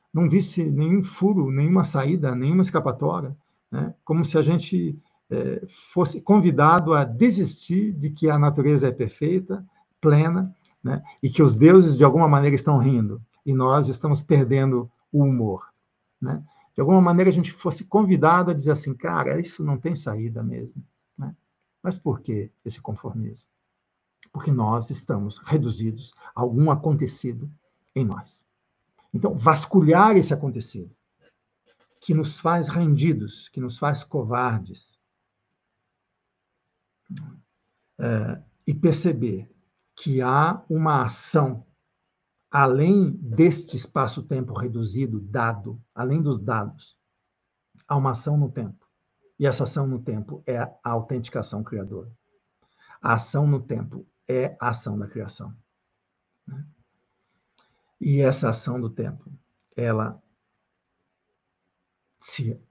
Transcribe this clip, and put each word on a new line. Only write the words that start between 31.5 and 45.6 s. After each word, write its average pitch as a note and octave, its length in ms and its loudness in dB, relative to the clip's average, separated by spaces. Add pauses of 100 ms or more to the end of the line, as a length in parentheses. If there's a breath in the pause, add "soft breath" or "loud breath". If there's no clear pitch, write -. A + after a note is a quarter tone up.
que - 120 -2
nos D#3 260 -2
faz E3+ 280 0
rendidos, C#3+ 840 0
que - 100 -14
nos B2 180 -8
faz C#3+ 260 -2
covardes, A#2 960 -4 (3000)
é, A2+ 440 -4 (240)
e D3+ 80 -2
perceber B2 760 -2 (460)
que C3 260 -4
há D3 480 0
uma D#3 360 2
ação B2+ 600 -2 (840)
além C#3+ 600 4
deste B2+ 640 0
espaço-tempo B2 800 -6
reduzido, A2+ 640 -6
dado, A2+ 640 -6 (120)